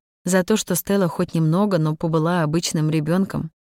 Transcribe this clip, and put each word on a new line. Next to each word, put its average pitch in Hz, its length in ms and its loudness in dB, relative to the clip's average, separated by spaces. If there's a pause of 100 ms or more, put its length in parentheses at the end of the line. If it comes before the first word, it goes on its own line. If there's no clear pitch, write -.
(240)
за 185 180 2
то, 214 140 2
что - 180 -2
Стелла 196 320 0
хоть 175 280 -2
немного, 175 420 2
но 156 180 0
побыла 165 500 0
обычным 156 440 -2
ребёнком, 160 640 -2 (240)